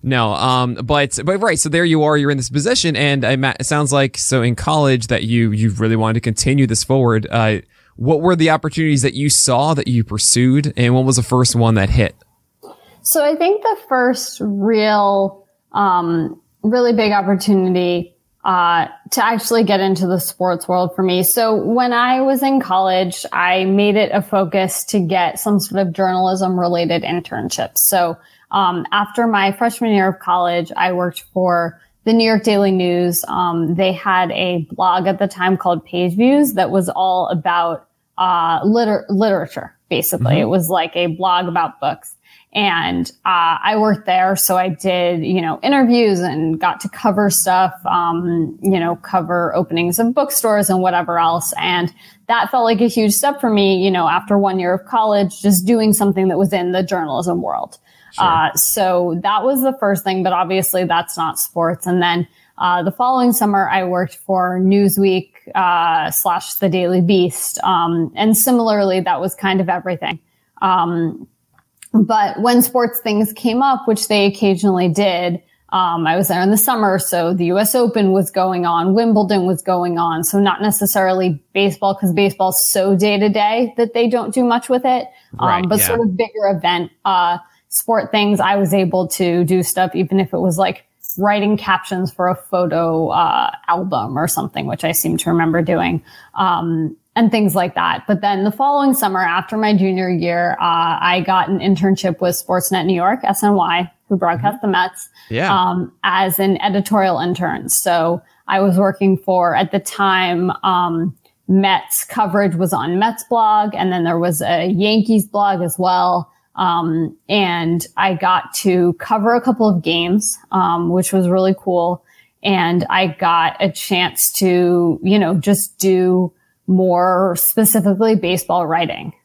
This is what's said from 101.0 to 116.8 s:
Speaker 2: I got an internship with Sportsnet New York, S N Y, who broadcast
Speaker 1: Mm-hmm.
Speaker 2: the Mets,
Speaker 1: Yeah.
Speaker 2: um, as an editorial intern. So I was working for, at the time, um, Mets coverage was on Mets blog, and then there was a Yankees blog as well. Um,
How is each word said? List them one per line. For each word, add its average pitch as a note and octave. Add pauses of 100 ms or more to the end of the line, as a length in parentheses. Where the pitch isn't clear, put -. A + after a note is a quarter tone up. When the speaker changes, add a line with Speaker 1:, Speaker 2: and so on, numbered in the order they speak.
Speaker 2:
I F3+
got F#3
an F#3+
internship F#3+
with F3+
Sportsnet F3+
New F#3+
York, F#3+
S -
N G#3
Y, F3 (180)
who G3+
broadcast F#3
Speaker 1:
Mm-hmm. A3
Speaker 2:
the G3
Mets, F#3 (200)
Speaker 1:
Yeah. D#3
Speaker 2:
um, F3+ (120)
as F#3+
an G3
editorial G3
intern. F3
So E3+ (240)
I G3
was F#3+
working F#3+
for, F3+
at F#3
the G3+
time, F#3 (120)
um, F3 (320)
Mets F#3+
coverage G3+
was F3
on E3+
Mets A#3
blog, G#3+
and F#3
then F3+
there E3+
was E3+
a E3+
Yankees G#3
blog G3+
as E3+
well. F3+ (240)
Um, E3 (120)